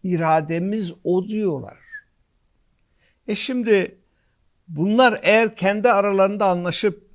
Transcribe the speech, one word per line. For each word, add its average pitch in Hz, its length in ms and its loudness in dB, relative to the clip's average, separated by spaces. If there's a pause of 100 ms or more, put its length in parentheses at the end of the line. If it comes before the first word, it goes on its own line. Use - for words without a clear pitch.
İrademiz 170 880 -2 (120)
o 185 240 0
diyorlar. 185 500 -4 (1500)
E 214 60 -4
şimdi 220 640 0 (680)
bunlar 202 540 2
eğer 220 340 2
kendi 208 340 0
aralarında 202 560 2
anlaşıp 180 680 -2